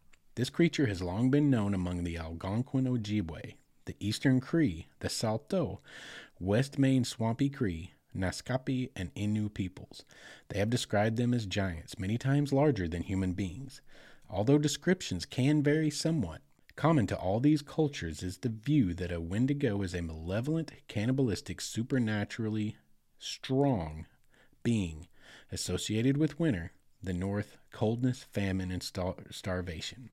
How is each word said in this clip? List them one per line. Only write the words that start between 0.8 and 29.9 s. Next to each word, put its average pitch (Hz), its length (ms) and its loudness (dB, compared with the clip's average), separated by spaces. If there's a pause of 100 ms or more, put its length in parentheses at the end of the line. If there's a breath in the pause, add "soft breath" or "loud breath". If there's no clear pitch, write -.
has 95 160 -2
long 98 280 2
been 143 200 6
known 104 240 4
among 90 300 0
the 85 120 -4
Algonquin 95 720 -2
Ojibwe, 104 680 -2 (280)
the - 160 -10
Eastern 123 400 2
Cree, 123 460 0 (140)
the - 80 -4
Saulteaux, 113 720 -2 (580 loud breath)
West 110 400 2
Main 135 260 6
Swampy 117 460 0
Cree, 92 420 -4 (240)
Naskapi, 127 800 -2
and 90 180 -6
Innu 107 380 -2
peoples. - 520 -8 (440 loud breath)
They 101 120 -4
have 104 100 2
described 110 480 2
them 123 160 2
as 117 100 0
giants, 92 540 -4
many 95 180 -2
times 135 380 2
larger 135 340 4
than 82 140 -2
human 95 300 0
beings. 95 500 -6 (480 loud breath)
Although 131 280 4
descriptions 147 680 0
can 143 360 4
vary 151 280 2
somewhat, 147 500 -2 (360)
common 147 320 4
to 98 80 -2
all 95 240 0
these 147 220 4
cultures 139 600 -2
is 90 160 -6
the 123 100 -4
view 110 460 2
that 87 180 -4
a 85 80 -2
Wendigo 110 640 0
is 90 120 -4
a 87 80 -2
malevolent, 98 680 -2 (140)
cannibalistic, 113 760 0
supernaturally 110 1160 -2 (420)
strong 107 880 0 (560 soft breath)
being 87 460 0 (420 loud breath)
associated 110 640 0
with 151 220 0
winter, 101 340 0 (300)
the 90 100 -4
North, 98 440 -4 (140)
coldness, 120 640 0
famine, 95 380 0
and 90 120 -4
star-, 92 340 -4 (140)
starvation. 90 840 -6